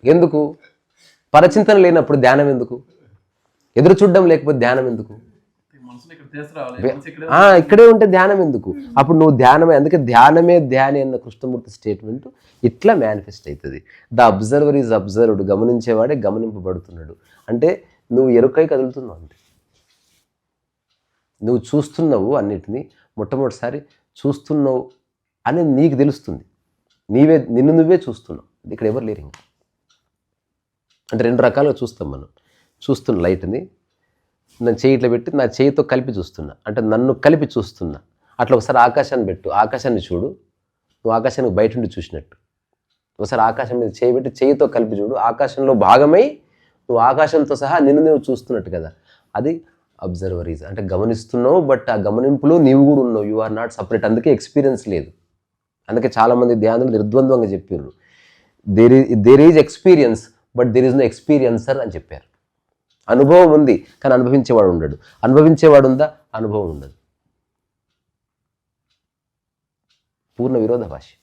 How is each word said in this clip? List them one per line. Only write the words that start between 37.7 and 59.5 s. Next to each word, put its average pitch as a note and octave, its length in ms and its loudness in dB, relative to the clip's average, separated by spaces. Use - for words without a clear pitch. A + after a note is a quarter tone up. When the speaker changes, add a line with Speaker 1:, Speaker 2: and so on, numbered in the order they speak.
Speaker 1:
అట్లా A#2+ 160 0
ఒకసారి B2 220 -2
ఆకాశాన్ని B2 480 0
పెట్టు, F#2 220 -10
ఆకాశాన్ని A2 520 -4
చూడు, F2+ 260 -8
నువ్వు - 840 -14
ఆకాశానికి A2+ 440 -2
బయట A2 220 -2
ఉండి A2+ 120 -8
చూసినట్టు. - 480 -16
ఒకసారి A2+ 220 -4
ఆకాశం A#2 360 -4
మీద A2+ 120 -4
చేయి B2 80 2
పెట్టి C3 320 -4
చేయితో C#3 220 2
కలిపి A2+ 300 -4
చూడు, G#2 180 -6
ఆకాశంలో B2+ 600 -2
భాగమై C3 480 4
నువ్వు A#2+ 80 -2
ఆకాశంతో C#3+ 560 0
సహా C#3+ 240 -4
నిన్ను D3 240 2
నువ్వు D3+ 280 0
చూస్తున్నట్టు A2 400 -8
కదా. E2 220 -10
అది D#3 280 -6
observer F2 500 -10
is, D2 80 -18
అంటే G2 280 -12
గమనిస్తున్నావు, A#2 680 -2
but C3 300 -2
ఆ A2+ 40 -2
గమనింపులో C3 640 0
నీవు C#3 260 4
కూడా C#3 160 2
ఉన్నావు. A2+ 240 -2
You G#2+ 120 -6
are A2 240 -6
not A#2 200 -12
separate. G#2+ 240 -6
అందుకే A#2 280 0
ఎక్స్పీరియన్స్ C3 560 -4
లేదు. E2+ 220 -8
అందుకే A#2 300 -4
చాలామంది A#2+ 360 2
ధ్యానులు A#2 360 -2
నిర్ద్వంద్వంగా A#2 540 0
చెప్పారు, F#2 480 -10
"There A2+ 220 6
is, C3 260 4
there B2 220 6
is E3 140 6